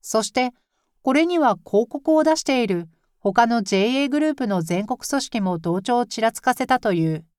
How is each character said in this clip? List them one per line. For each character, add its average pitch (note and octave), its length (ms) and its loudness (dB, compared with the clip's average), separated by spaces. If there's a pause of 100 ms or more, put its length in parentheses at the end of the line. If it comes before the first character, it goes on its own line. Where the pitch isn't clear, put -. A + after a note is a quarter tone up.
そ - 220 -2
し - 100 -8
て、 B3+ 200 -2 (500)
こ C4 120 0
れ D#4+ 120 4
に F4 140 0
は A#3+ 160 2 (100)
広 G#3+ 220 0
告 D#4 260 0
を D#4 80 4
出 D#4 140 2
し - 80 -8
て C4 180 0
い A3 60 -2
る F3 200 -2 (300)
他 G#3 280 2
の A#3 160 0
ジ F#3+ 140 -2
ェ F#3+ 100 2
イ B3+ 100 0
エ C#4 80 0
ー C#4 40 -2
グ C#4+ 120 0
ル D#4 80 0
ー D4+ 60 -2
プ C4 120 -4
の F#3+ 160 -2
全 F3+ 240 -4
国 B3 140 -6
組 C#4 200 -4
織 A#3 200 -6
も F#3 180 -2
同 F3 240 -2
調 A#3+ 160 0
を A#3+ 80 0
ち - 140 -8
ら A3 100 2
つ - 100 -14
か B3+ 140 0
せ B3+ 120 -4
た B3+ 120 2
と G#3+ 140 0
い D#3+ 220 0
う。 D#3 100 -10 (140)